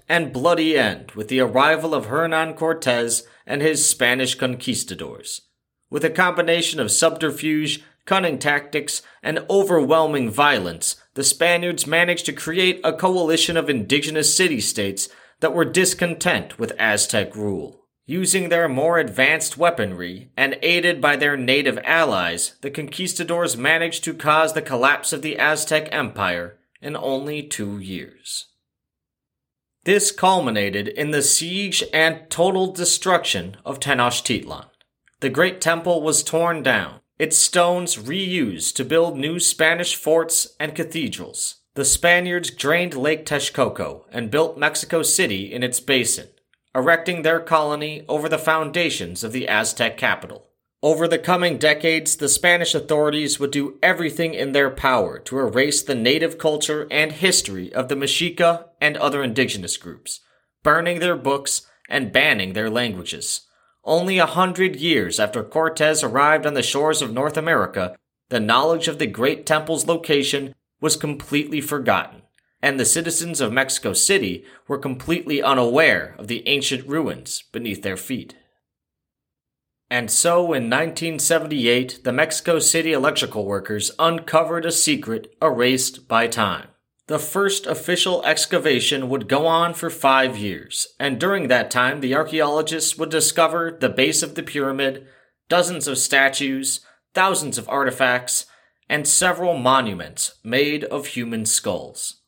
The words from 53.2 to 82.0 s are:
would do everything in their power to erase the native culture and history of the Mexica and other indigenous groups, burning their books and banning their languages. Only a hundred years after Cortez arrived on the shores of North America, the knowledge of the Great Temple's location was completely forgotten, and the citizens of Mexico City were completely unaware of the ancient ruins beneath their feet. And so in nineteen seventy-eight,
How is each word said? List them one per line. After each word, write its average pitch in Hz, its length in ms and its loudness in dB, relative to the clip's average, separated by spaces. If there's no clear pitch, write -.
would 139 100 -2
do 143 320 -4
everything 165 520 0
in 139 180 -4
their 139 160 4
power 127 520 2
to 131 180 -6
erase 131 440 0
the 139 120 -2
native 156 420 2
culture 151 540 -2
and 151 220 0
history 123 600 -2
of 131 160 -2
the 147 60 -2
Mexica 170 720 0
and 151 200 0
other 143 240 0
indigenous 117 560 -2
groups, - 420 -16
burning 170 360 2
their 175 180 0
books 139 460 -2
and 117 240 -2
banning 120 400 2
their 110 160 -2
languages. 107 720 -4
Only 185 340 2
a 165 80 6
hundred 180 500 0
years 131 440 0
after 107 240 -2
Cortez 156 580 2
arrived 143 420 4
on 147 100 0
the 127 80 0
shores 151 380 0
of 120 120 -4
North 147 240 -2
America, 104 600 0
the 120 100 0
knowledge 147 480 2
of 147 100 -4
the 156 80 0
Great 135 400 -2
Temple's 156 400 0
location 143 720 -2
was 151 160 0
completely 147 640 -4
forgotten, 117 640 -2
and 139 200 0
the 113 40 2
citizens 165 560 0
of 113 120 0
Mexico 131 400 0
City 98 520 0
were 135 100 -4
completely 139 640 -2
unaware 127 800 4
of 104 80 -14
the 110 220 -6
ancient 135 400 -2
ruins 123 640 -6
beneath 113 300 -8
their 95 140 -4
feet. - 380 -10
And 120 220 -2
so 170 420 2
in 120 160 -2
nineteen 160 520 -2
seventy-eight, 131 800 0